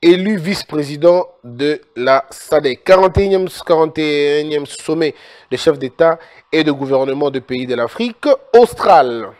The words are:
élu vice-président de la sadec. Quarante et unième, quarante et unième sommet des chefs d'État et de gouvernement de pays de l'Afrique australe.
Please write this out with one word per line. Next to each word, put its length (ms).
élu 360
vice-président 880
de 360
la 360
sadec. 520
Quarante 360
et 60
unième, 220
quarante 360
et 420
unième 240
sommet 480
des 60
chefs 200
d'État 400
et 120
de 80
gouvernement 580
de 80
pays 300
de 80
l'Afrique 500
australe. 760